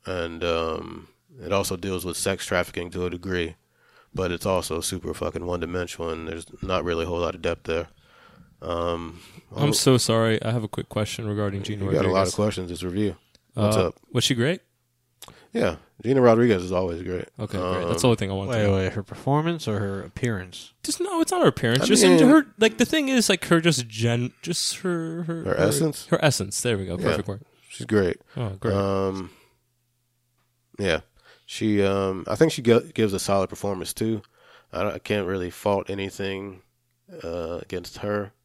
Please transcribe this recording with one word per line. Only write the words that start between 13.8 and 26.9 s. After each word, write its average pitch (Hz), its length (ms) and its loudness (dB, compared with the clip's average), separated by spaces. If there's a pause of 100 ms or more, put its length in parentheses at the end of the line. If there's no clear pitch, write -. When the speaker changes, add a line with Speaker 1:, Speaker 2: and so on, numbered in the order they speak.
Speaker 1:
up? - 80 -6 (180)
Speaker 2:
was 123 100 2
she 135 120 2
great? 139 260 0 (920)
Speaker 1:
Yeah, 92 240 0 (240)
Gina 131 200 4
Rodriguez 113 420 6
is 92 80 -6
always 90 320 -2
great. 92 240 -6 (100)
Speaker 2:
Okay, 104 200 -6
great. 90 300 -2
That's 85 80 0
Speaker 1:
Um, - 20 -2
Speaker 2:
the 131 100 2
only 117 80 6
thing 98 160 -4
I - 20 -4
want 98 180 -4
Speaker 3:
Wait, 120 80 -2
Speaker 2:
to 107 80 2
know. 98 80 4
Speaker 3:
wait, 92 180 0
her 101 100 -6
performance 156 640 -2
or 107 120 -2
her 98 220 -4
appearance? 92 680 -6 (120)
Speaker 2:
Just, - 180 -4
no, 359 200 -2
it's 320 100 0
not 359 100 2
her 254 60 8
appearance. - 360 2
Speaker 1:
I - 40 0
Speaker 2:
Just 214 160 6
in 180 140 8
Speaker 1:
mean 202 120 8
Speaker 2:
her, 302 160 8 (120)
like, 220 200 4
the 247 80 4
thing 294 240 0
is, 254 200 4
like, 190 160 2
her 170 140 4
just 143 280 2
gen-, 117 440 0 (100)
just - 360 -4
her, 170 460 -4
her, 165 200 -6
Speaker 1:
Her - 60 -4
Speaker 2:
her - 100 2
Speaker 1:
essence? 147 480 2
Speaker 2:
Her - 160 2
essence. 101 380 2
There 117 160 2
we 95 80 -4
go. 90 120 -4